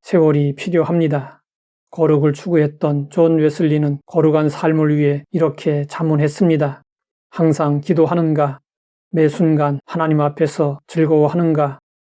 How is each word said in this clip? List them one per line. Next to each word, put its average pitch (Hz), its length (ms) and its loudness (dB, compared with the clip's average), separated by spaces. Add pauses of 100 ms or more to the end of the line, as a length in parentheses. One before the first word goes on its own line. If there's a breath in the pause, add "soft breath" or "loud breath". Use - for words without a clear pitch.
세월이 147 540 0
필요합니다. 160 880 -2 (500)
거룩을 151 400 2
추구했던 147 760 -2
존 165 280 2
웨슬리는 151 680 0
거룩한 156 420 2
삶을 156 500 0
위해 143 340 0
이렇게 151 560 -2
자문했습니다. 151 960 0 (480)
"항상 147 500 0
기도하는가? 156 800 0 (520)
매 160 160 2
순간 151 580 0
하나님 156 360 -2
앞에서 147 680 -2
즐거워하는가? 156 920 0 (400)